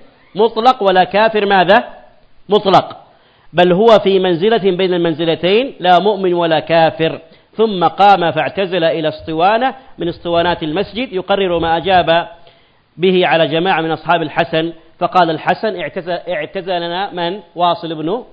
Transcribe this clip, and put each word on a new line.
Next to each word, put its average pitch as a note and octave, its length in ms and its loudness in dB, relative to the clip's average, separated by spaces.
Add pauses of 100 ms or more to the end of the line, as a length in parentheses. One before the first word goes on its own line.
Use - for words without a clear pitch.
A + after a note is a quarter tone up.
(340)
مطلق A3+ 480 0
ولا F#3+ 220 4
كافر G#3+ 420 0
ماذا؟ G3 380 4 (640)
مطلق، F#3+ 480 2 (560)
بل F3+ 200 4
هو G3 140 4
في G3+ 320 4
منزلة F#3 580 0
بين F#3 180 0
المنزلتين، E3+ 880 0
لا F3+ 180 4
مؤمن F#3+ 360 0
ولا E3 260 0
كافر.'" D#3+ 600 0 (360)
ثم G#3 280 0
قام F#3 480 4
فاعتزل E3 520 -2
إلى D#3+ 240 0
اسطوانة F#3+ 680 -2 (240)
من E3+ 100 -6
اسطوانات E3+ 540 -2
المسجد G3 500 -6
يقرر F#3 460 -2
ما E3 180 0
أجاب E3+ 520 0 (680)
به F3+ 300 2
على D#3+ 220 2
جماعة E3 320 -2
من E3 100 -4
أصحاب E3 320 -2
الحسن، E3 500 -4 (260)
فقال F3 320 0
الحسن: F3+ 520 -4
"اعتز-، E3 460 -8
اعتزلنا E3+ 840 -6
من؟ F3+ 300 -6 (120)
واصل E3 400 -2
بن D#3+ 380 -6